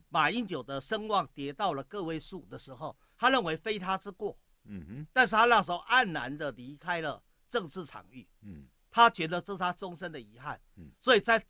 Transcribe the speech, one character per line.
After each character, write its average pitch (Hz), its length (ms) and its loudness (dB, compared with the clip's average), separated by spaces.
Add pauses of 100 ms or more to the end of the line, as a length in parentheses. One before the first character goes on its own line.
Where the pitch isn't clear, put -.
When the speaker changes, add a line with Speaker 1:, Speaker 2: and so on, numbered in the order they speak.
Speaker 1:
马 156 220 4
英 226 160 -2
九 156 160 -6
的 139 180 -6
声 214 280 -4
望 190 260 2
跌 139 180 -8
到 180 220 -2
了 139 100 -6
个 202 180 -10
位 160 160 -4
数 170 280 -12
的 131 120 -14
时 135 160 -18
候， 139 220 -12 (220)
他 240 100 4
认 254 160 4
为 160 120 -2
非 220 220 -4
他 190 200 -2
之 202 120 -14
过。 196 280 -8 (260)
Speaker 2:
嗯 98 220 -12
哼。 135 260 -12
Speaker 1:
但 254 140 6
是 196 80 0
他 220 120 6
那 226 160 6
时 160 80 -6
候 175 80 -4 (100)
黯 233 240 4
然 135 240 -6
的 147 160 -4
离 123 240 -14
开 170 240 -4
了 143 220 -6 (260)
政 214 180 -4
治 160 200 -10
场 92 240 -16
域。 123 160 -20 (160)
Speaker 2:
嗯。 82 240 -16 (240)
Speaker 1:
他 233 180 8
觉 165 180 -2
得 175 140 -2
这 202 140 -10
是 180 40 -8
他 180 140 -2
终 175 220 -10
身 165 160 -10
的 151 100 -12
遗 110 180 -20
憾。 135 220 -10 (140)
Speaker 2:
嗯。 80 160 -18 (100)
Speaker 1:
所 247 160 6
以 202 40 6
在 226 300 4